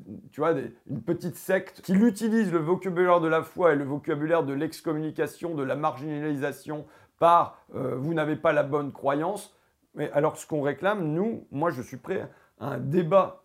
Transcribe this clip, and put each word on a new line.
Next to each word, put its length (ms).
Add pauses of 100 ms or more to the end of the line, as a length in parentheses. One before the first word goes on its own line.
(300)
tu 100
vois, 140
des, 180 (140)
une 160
petite 340
secte, 460
qui 120
utilise 580
le 60
vocabulaire 600
de 80
la 140
foi 300
et 40
le 80
vocabulaire 600
de 80
l'excommunication, 1040
de 80
la 140
marginalisation 1080 (320)
par, 420 (140)
euh, « 240
vous 160
n'avez 220
pas 160
la 100
bonne 300
croyance ». 640 (380)
Mais 180
alors 240
ce 100
qu'on 160
réclame, 500
nous, 380
moi 200
je 120
suis 140
prêt 320 (320)
à 80
un 100
débat 680